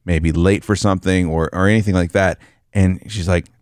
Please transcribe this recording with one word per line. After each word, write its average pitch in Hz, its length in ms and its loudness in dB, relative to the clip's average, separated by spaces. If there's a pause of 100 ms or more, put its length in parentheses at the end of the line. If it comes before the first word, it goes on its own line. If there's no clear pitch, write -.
maybe 80 260 0
late 90 320 2
for 104 120 -2
something 92 520 0
or, 80 260 -2
or 92 140 0
anything 104 280 2
like 87 160 0
that." 92 260 0 (360)
And 92 280 2 (100)
she's 95 160 -6
like, 90 200 0 (140)